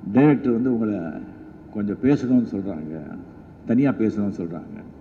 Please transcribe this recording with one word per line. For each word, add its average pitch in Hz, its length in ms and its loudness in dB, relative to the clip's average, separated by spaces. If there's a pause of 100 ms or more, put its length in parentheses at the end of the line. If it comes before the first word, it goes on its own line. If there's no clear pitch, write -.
(120)
"டைரக்டர் 127 440 4
வந்து 127 180 2
உங்களை 107 240 0 (760)
கொஞ்சம் 101 280 -2
பேசணும்னு 127 500 4
சொல்றாங்க, 82 420 -6 (720)
தனியா 131 240 4
பேசணும்னு 104 500 0
சொல்றாங்க." 85 360 -8 (240)